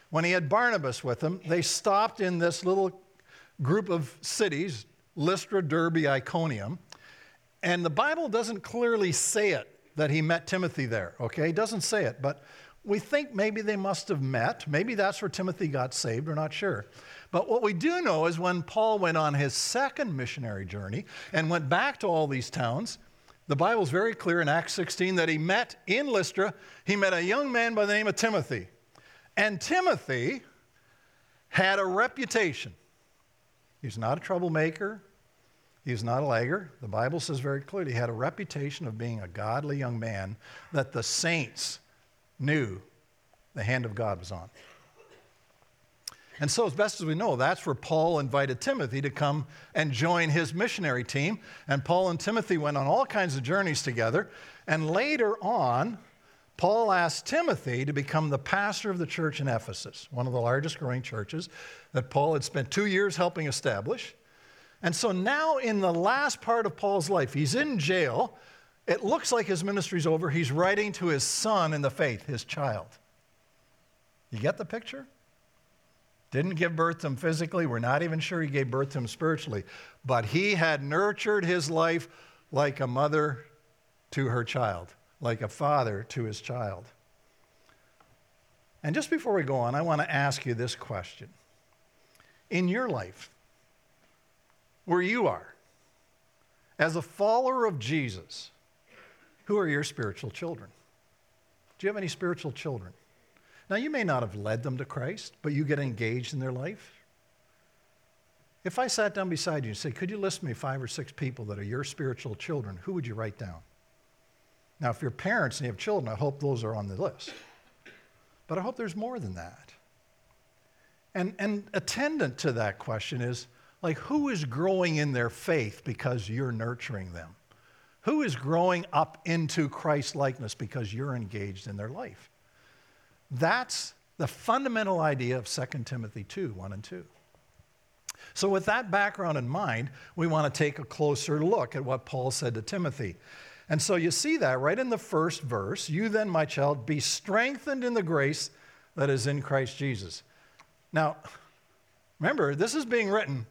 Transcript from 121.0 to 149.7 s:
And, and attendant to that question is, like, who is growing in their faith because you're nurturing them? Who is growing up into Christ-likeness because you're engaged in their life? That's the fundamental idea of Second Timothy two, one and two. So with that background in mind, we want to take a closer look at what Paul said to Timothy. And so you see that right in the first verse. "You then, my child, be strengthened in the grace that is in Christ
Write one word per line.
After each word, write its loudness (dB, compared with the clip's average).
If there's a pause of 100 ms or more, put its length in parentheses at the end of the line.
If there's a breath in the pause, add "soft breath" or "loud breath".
And, -2
and -2 (100)
attendant -2
to 0
that 0
question -6
is, -4 (340 soft breath)
like, -2
who -2
is -2
growing 2
in 2
their 0
faith -2
because -2
you're -2
nurturing -6
them? -14 (640 soft breath)
Who 0
is 0
growing 0
up 0
into 0
Christ-likeness -2
because -6
you're -4
engaged -8
in -8
their -6
life? -12 (1040 soft breath)
That's 0 (240)
the -2
fundamental 0
idea 2
of -6
Second -6
Timothy -8
two, -6
one -10
and -10
two. -14 (1300 loud breath)
So 0
with 2
that 2
background 2
in -2
mind, -2 (260 loud breath)
we 0
want 2
to -8
take 2
a -10
closer 0
look 2
at -4
what -2
Paul -4
said -2
to -4
Timothy. -4 (520 loud breath)
And 0
so 2
you 2
see 2
that 4
right 2
in -2
the 0
first 0
verse. -4
"You 0
then, 2
my 2
child, 0
be 0
strengthened 0
in 0
the 4
grace 2 (440 loud breath)
that 2
is 2
in 0
Christ 0